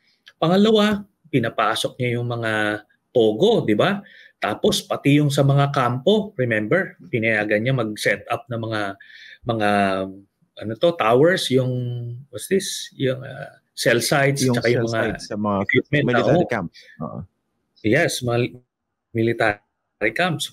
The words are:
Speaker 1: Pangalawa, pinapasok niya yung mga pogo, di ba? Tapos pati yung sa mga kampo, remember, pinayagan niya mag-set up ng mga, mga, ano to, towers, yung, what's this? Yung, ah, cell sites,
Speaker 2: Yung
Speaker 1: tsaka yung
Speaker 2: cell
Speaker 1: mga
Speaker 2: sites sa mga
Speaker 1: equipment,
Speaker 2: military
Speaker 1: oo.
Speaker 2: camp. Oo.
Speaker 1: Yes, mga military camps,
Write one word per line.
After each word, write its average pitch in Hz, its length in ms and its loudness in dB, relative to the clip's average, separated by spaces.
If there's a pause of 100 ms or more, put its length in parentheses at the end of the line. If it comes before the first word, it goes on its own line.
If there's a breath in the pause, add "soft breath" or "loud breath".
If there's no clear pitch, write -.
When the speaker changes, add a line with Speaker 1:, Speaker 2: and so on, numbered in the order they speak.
(360 soft breath)
Speaker 1:
Pangalawa, 208 640 4 (320)
pinapasok 113 640 -2
niya 120 240 -2
yung 120 80 -4
mga 110 560 -2 (260)
pogo, 123 540 2
di 110 80 0
ba? 180 320 0 (360 loud breath)
Tapos - 440 -2
pati 143 360 2
yung 143 120 2
sa 156 80 2
mga 139 320 2
kampo, 143 640 0
remember, 120 600 -2 (120)
pinayagan 107 560 0
niya 131 120 0
mag-set 107 520 -2
up 120 200 -6
ng 117 120 -6
mga, 110 200 -4 (640 loud breath)
mga, 110 240 0 (920)
ano 104 160 -6
to, 170 240 2
towers, 143 480 4
yung, 127 240 2 (560)
what's - 200 -14
this? - 480 -4
Yung, 127 280 -4
ah, - 320 -16 (160)
cell 117 320 2
sites, 139 400 2
Speaker 2:
Yung 120 160 2
Speaker 1:
tsaka 117 80 0
yung 120 160 2
Speaker 2:
cell 117 80 -4
Speaker 1:
mga 113 80 -2 (160)
Speaker 2:
sites - 160 -16
sa 107 80 -6
mga 104 240 0
Speaker 1:
equipment, - 400 0
Speaker 2:
military 123 400 2
Speaker 1:
oo. - 80 -4
Speaker 2:
camp. 95 160 -4 (320 loud breath)
Oo. 57 180 -10 (600)
Speaker 1:
Yes, 135 400 0
mga 123 400 -2 (560)
military 113 1000 -2
camps, 165 360 -2